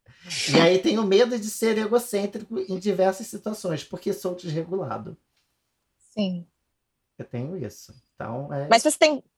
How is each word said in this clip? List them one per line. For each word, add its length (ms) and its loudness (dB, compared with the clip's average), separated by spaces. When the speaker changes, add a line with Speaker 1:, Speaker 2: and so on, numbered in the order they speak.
Speaker 1:
E 80 8
aí 180 8
tenho 260 2
medo 340 4
de 100 -6
ser 300 0
egocêntrico 800 -2
em 200 -4
diversas 480 0
situações, 560 -6
porque 300 -6
sou 220 -6
desregulado. 840 -6
Speaker 2:
Sim. 340 -4
Speaker 1:
Eu 60 -12
tenho 320 -8
isso. 380 -12
Então, 380 -10
é 160 -4
Speaker 2:
Mas 140 6
você 160 2
tem 240 4